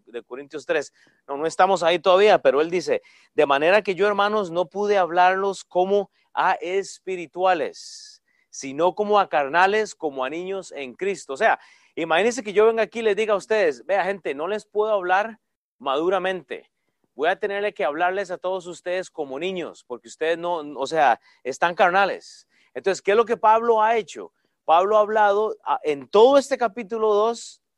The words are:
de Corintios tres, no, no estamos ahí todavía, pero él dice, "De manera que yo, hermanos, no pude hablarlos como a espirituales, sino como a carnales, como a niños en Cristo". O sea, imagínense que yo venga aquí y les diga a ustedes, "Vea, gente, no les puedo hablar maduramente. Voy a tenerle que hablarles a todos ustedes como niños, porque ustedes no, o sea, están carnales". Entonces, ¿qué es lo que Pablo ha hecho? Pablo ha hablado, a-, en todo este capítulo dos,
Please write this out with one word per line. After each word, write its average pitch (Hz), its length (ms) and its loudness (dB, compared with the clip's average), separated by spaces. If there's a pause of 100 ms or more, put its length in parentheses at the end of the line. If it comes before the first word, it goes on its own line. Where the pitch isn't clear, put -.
de 117 200 -14
Corintios 139 420 -16
tres, 156 260 -4 (340)
no, 139 120 -8
no 156 80 -2
estamos 185 360 2
ahí 175 160 2
todavía, 190 440 6
pero 135 180 4
él 165 100 0
dice, 151 300 -2 (320)
"De 151 140 2
manera 156 340 4
que 196 140 -4
yo, 180 120 0
hermanos, 202 440 0
no 175 160 -2
pude 202 320 -2
hablarlos 180 680 2
como 190 460 0 (240)
a 170 260 0
espirituales, 175 1600 -4 (280)
sino 147 440 -2
como 208 240 0
a 190 120 0
carnales, 180 640 0
como 135 280 -6
a 127 60 -2
niños 180 480 -10
en 135 160 -12
Cristo". 175 400 -6
O 135 60 -10
sea, 185 200 2 (360)
imagínense 190 480 0
que 208 100 -10
yo 208 140 4
venga 226 160 2
aquí 214 160 -6
y 233 60 -2
les 208 120 0
diga 214 160 0
a 202 60 0
ustedes, 160 480 -2
"Vea, 185 180 0
gente, 180 300 -6
no 151 140 -6
les 208 180 -6
puedo 214 260 -2
hablar 196 460 0 (400)
maduramente. 165 920 -4 (440)
Voy 151 160 0
a 185 100 -2
tenerle 202 320 -4
que 196 140 -4
hablarles 180 440 -2
a 180 60 -8
todos 180 300 -6
ustedes 180 440 -8
como 135 280 -10
niños, 170 500 -8
porque 117 200 -14
ustedes 160 280 -4
no, 175 200 -4
o 147 300 -8
sea, 139 320 2 (240)
están 170 320 -2
carnales". 180 720 0 (280)
Entonces, 175 260 -4
¿qué 196 120 0
es 208 40 4
lo 233 80 4
que 226 140 -4
Pablo 226 440 2
ha 226 140 2
hecho? 123 380 -8 (320)
Pablo 190 320 4
ha - 20 6
hablado, 214 640 2
a-, 139 180 -4
en 143 260 -4
todo 247 280 8
este 269 220 0
capítulo 220 560 -2
dos, 226 480 -2 (160)